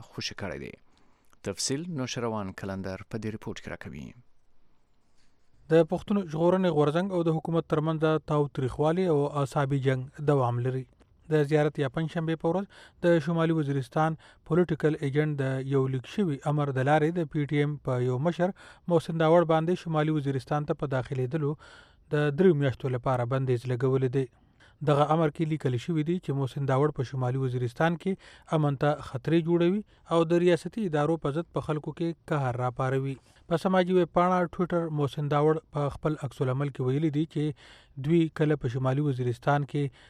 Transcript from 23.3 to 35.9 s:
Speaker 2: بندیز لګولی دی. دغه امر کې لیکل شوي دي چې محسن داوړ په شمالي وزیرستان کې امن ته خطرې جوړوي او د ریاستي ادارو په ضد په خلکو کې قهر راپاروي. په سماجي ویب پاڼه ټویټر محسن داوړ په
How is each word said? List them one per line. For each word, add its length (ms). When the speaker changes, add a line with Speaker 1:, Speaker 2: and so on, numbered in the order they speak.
Speaker 2:
بندیز 380
لګولی 440
دی. 100
دغه 160
امر 220
کې 160
لیکل 320
شوي 240
دي 160
چې 160
محسن 320
داوړ 260
په 140
شمالي 300
وزیرستان 600
کې 560
امن 240
ته 300
خطرې 360
جوړوي 340
او 160
د 120
ریاستي 460
ادارو 340
په 140
ضد 180
په 140
خلکو 300
کې 320
قهر 320
راپاروي. 520
په 140
سماجي 320
ویب 220
پاڼه 360
ټویټر 460
محسن 320
داوړ 280
په 220